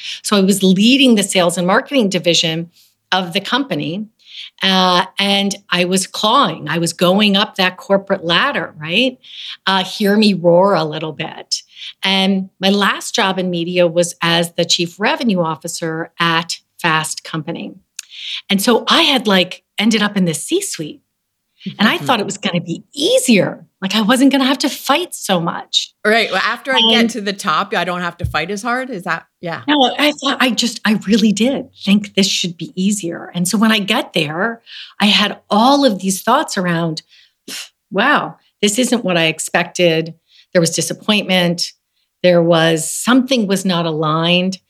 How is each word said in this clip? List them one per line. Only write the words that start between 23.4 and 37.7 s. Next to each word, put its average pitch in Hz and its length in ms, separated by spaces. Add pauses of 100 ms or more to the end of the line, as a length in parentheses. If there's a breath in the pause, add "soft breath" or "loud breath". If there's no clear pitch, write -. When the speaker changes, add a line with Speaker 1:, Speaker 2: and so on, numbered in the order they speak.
Speaker 1:
Like, 185 120
I 214 80
wasn't 247 300
gonna 269 140
have 285 140
to 302 100
fight - 440
so 180 280
much. - 520 (120)
Speaker 2:
Right. 214 260
Well, 185 100
after 240 300
I 254 80 (100)
get 226 120
Speaker 1:
And 226 80
Speaker 2:
to 226 120
the 202 120
top, 196 400
I 180 100
don't 175 160
have 175 180
to 175 80
fight 156 240
as 202 120
hard. 247 280
Is 190 140
that, 170 240 (140)
yeah. 165 260
Speaker 1:
No, 285 320
I 294 220
thought, 262 180
I 254 120
just, 220 340
I 208 80 (120)
really 208 280
did 233 360 (140)
think 202 300
this 190 140
should 175 280
be - 160 (100)
easier. 185 540
And 180 100
so 214 120
when 220 160
I 220 60
get 214 340
there, 185 480 (400 loud breath)
I 208 60
had 196 420
all 262 340
of 208 160
these 185 240
thoughts 254 340
around, 170 440 (920 soft breath)